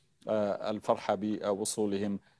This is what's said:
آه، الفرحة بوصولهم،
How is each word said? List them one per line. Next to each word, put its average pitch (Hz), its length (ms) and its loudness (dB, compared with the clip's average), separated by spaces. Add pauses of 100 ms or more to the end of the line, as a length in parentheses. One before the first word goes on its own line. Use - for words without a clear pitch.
(280)
آه، 104 420 0
الفرحة 107 440 0
بوصولهم، 101 1080 0 (200)